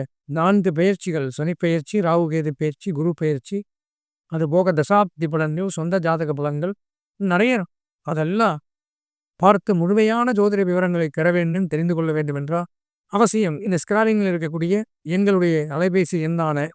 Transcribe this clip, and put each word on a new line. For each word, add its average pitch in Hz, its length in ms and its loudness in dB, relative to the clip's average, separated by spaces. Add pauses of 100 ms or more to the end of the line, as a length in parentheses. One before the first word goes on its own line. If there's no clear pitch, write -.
(320)
நான்கு 180 400 2
பெயர்ச்சிகள், 165 600 -2
சனி 156 240 -4
பெயர்ச்சி, 165 460 -2
ராகு 170 260 2
கேது 156 280 -2
பெயர்ச்சி, 151 360 -4
குரு 160 220 -2
பெயர்ச்சி, 156 440 -4 (760)
அது 160 160 0
போக 180 240 2
தசாப்தி 170 560 0
பலன்கள், 160 440 -2
சொந்த 170 280 -4
ஜாதக 165 340 0
பலன்கள் 147 400 -4 (460)
நிறைய, 196 340 2 (540)
அதெல்லாம் 160 520 0 (800)
பார்த்து 202 360 4
முழுமையான 214 560 2
ஜோதிட 202 320 2
விவரங்களை 180 460 0
பெற 160 220 -2
வேண்டும், 175 360 0
தெரிந்து 165 280 0
கொள்ள 160 160 0
வேண்டும் 147 280 -2
என்றால் 170 280 -4 (460)
அவசியம் 202 480 2
இந்த 190 160 -2
ஸ்கிராலிங்கில் 208 540 2
இருக்கக்கூடிய 165 440 -2 (340)
எங்களுடைய 185 460 2 (140)
அலைபேசி 175 520 0
எண்ணான 160 360 -2 (180)